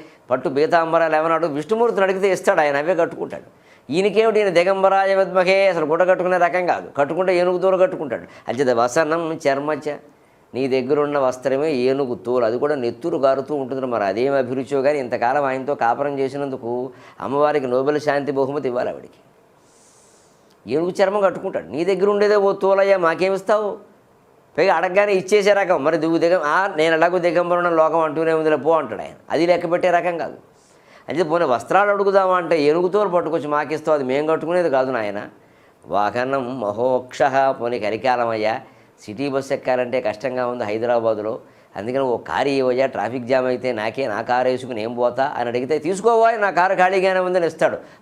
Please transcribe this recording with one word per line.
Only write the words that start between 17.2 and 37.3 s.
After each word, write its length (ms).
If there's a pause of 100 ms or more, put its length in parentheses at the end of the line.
అమ్మవారికి 460
నోబెల్ 320
శాంతి 320
బహుమతి 360
ఇవ్వాలి 220
ఆవిడికి. 300 (1500)
ఏనుగు 200 (100)
చర్మం 180
కట్టుకుంటాడు. 460
నీ 180
దగ్గర 240
ఉండేదే 260
ఓ 180
తోలయ్యా, 440
మాకేమిస్తావు? 800 (800)
పైగా 160
అడగగానే 400
ఇచ్చేసే 400
రకం. 300
మరి 160
నువ్వు 180
దిగం-, 260
ఆ, 320
నేను 200
ఎలాగో 220
దిగంబరుణ 520
లోకం 300
అంటూనే 340
ఉందిలే 220
పో 160
అంటాడు 300
ఆయన, 120 (160)
అది 180
లెక్క 240
పెట్టే 200
రకం 260
కాదు. 200 (720)
అంటే 140
పోనీ 220
వస్త్రాలు 460
అడుగుదామా 460
అంటే 240
ఏనుగు 260
తోలు 220
పట్టుకొచ్చి 380
మాకిస్తావు, 480
అది 80
మేం 240
కట్టుకునేది 420
కాదు 220
నాయన. 360 (580)
వాహనం 720
మహోక్ష, 600 (300)